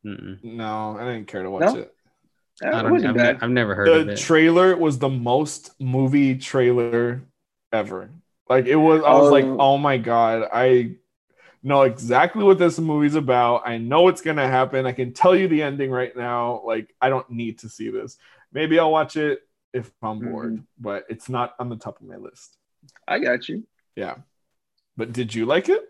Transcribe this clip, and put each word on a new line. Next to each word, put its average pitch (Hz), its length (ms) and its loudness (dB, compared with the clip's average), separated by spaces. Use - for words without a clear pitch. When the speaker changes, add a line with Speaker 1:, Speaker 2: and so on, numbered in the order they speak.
Speaker 1:
Mm-mm. 98 380 -14
Speaker 2:
No, 107 560 -10
I 117 140 -12
didn't 107 160 -12
care 95 140 -12
to - 80 -10
watch 190 240 -2
Speaker 3:
No? - 60 -8
Speaker 2:
it. - 140 -18
Speaker 3:
Uh, - 40 -4
Speaker 1:
I 113 120 -2
Speaker 3:
it - 20 -4
Speaker 1:
don't, 113 100 2
Speaker 3:
wasn't 220 180 2
Speaker 1:
I've 117 60 0
ne-, 120 60 2
Speaker 3:
bad. 123 200 2
Speaker 1:
I've 117 80 -4
never 113 240 0
heard 101 140 2
Speaker 2:
The 160 120 6
Speaker 1:
of 156 80 -4
it. 101 100 -8
Speaker 2:
trailer 170 580 4
was 156 220 0
the 135 100 -2
most 131 720 -4
movie 131 560 0
trailer 123 880 0
ever. 98 380 -6
Like, 127 180 2
it 143 100 2
was, 156 280 6
I 143 100 6
was 143 160 8
like, 139 140 6
Speaker 3:
Oh. 131 160 -4
Speaker 2:
"Oh 139 180 4
my 143 180 0
God, 113 560 0
I 123 440 2
know 139 200 4
exactly 131 600 0
what 190 160 6
this 170 200 2
movie's 151 360 0
about. 123 540 2
I 117 100 -6
know 127 240 0
what's 180 200 4
gonna 147 260 -2
happen. 131 380 0
I 123 60 -4
can 123 200 -6
tell 185 240 4
you 190 100 2
the 156 160 0
ending 139 280 -4
right 127 260 -4
now. 120 480 -4
Like, 113 380 -6
I 131 80 2
don't 131 200 -4
need 117 300 -10
to 110 80 -18
see 110 220 -12
this. 107 260 -12
Maybe 160 260 0
I'll 160 120 4
watch 156 280 -2
it 147 220 -2
if 117 160 -8
I'm 110 180 -8
Speaker 3:
Mm-hmm. 120 100 -10
Speaker 2:
bored, 113 320 -10
but 104 320 -10
it's - 180 -14
not 123 300 -6
on 123 100 -10
the 117 80 -12
top - 240 -16
of 104 60 -20
my 95 100 -20
list." - 400 -20
Speaker 3:
I 214 120 -4
got 123 300 -4
you. 214 180 -10
Speaker 2:
Yeah. 95 220 -10
But 117 160 -8
did 113 220 -8
you 113 120 -2
like 160 220 0
it? 427 220 0